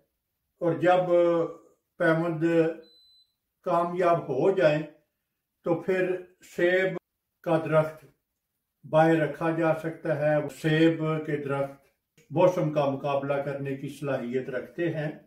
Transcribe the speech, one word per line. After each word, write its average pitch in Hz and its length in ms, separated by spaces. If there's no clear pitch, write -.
और 170 180
जब 180 280
पैवंद 165 420
कामयाब 175 640
हो 151 220
जाए, 156 300
तो 165 160
फिर 185 300
सेब 180 520
का 160 140
दरख्त 156 500
बाहर 160 320
रखा 156 400
जा 160 220
सकता 160 360
है। 151 340
सेब 160 480
के 147 120
दरख्त - 920
मौसम 160 400
का 151 140
मुकाबला 139 580
करने 139 320
की 135 140
सलाहियत 127 600
रखते 156 400
हैं। 151 200